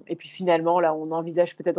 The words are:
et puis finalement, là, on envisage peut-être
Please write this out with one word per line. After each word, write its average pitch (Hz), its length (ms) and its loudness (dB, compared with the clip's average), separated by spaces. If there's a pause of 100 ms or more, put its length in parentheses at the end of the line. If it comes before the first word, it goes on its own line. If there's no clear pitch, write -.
et 165 80 -8
puis - 120 -16
finalement, 170 520 2
là, 165 140 4
on 156 180 -6
envisage 165 440 0
peut-être 165 220 -2